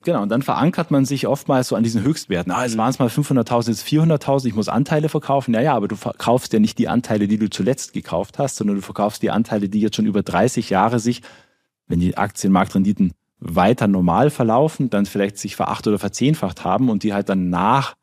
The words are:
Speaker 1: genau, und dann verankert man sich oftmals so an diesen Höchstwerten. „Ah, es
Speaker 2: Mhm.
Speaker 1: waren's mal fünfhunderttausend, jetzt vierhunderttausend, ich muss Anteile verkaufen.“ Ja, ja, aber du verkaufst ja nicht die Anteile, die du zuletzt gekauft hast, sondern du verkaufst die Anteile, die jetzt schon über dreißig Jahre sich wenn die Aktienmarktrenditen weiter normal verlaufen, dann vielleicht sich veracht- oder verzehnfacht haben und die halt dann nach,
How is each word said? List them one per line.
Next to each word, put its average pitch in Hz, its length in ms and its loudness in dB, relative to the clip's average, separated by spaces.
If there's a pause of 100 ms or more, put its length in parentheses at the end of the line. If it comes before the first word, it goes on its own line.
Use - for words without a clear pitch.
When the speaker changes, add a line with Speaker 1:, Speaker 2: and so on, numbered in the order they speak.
Speaker 1:
genau, 156 180 0
und 104 60 -2
dann 117 140 0
verankert - 480 0
man 139 160 2
sich 131 200 -2
oftmals 127 420 0
so 120 80 -2
an 113 60 2
diesen 113 200 0
Höchstwerten. 98 500 -2
„Ah, 127 120 -2
es 117 100 -4
Speaker 2:
Mhm. 113 40 -2
Speaker 1:
waren's 120 200 0
mal 127 100 2
fünfhunderttausend, 120 680 0
jetzt - 100 -10
vierhunderttausend, 139 640 2
ich 98 60 -4
muss 104 120 -2
Anteile 151 400 0
verkaufen.“ 139 460 -2
Ja, 110 60 2
ja, 143 140 2
aber 104 140 0
du 107 80 -8
verkaufst - 560 -2
ja 110 80 4
nicht 110 180 2
die 117 100 0
Anteile, 107 380 0
die 107 120 2
du 107 120 0
zuletzt - 440 -2
gekauft 98 440 -6
hast, 139 180 -2
sondern 101 200 -2
du 98 60 -6
verkaufst 104 400 -2
die 107 80 0
Anteile, 104 380 0
die 104 120 -2
jetzt 107 160 0
schon 107 100 0
über 101 160 2
dreißig 110 480 0
Jahre 107 300 2
sich 120 220 -2 (680)
wenn 85 120 0
die 90 160 0
Aktienmarktrenditen 95 960 2 (260)
weiter 92 480 2
normal 95 440 4
verlaufen, 131 600 0
dann 101 160 0
vielleicht 101 320 -2
sich - 180 -10
veracht- - 300 -4
oder 104 120 2
verzehnfacht 101 680 -2
haben 104 240 2
und 107 140 0
die 107 100 0
halt 101 160 -2
dann 95 220 0
nach, 107 520 0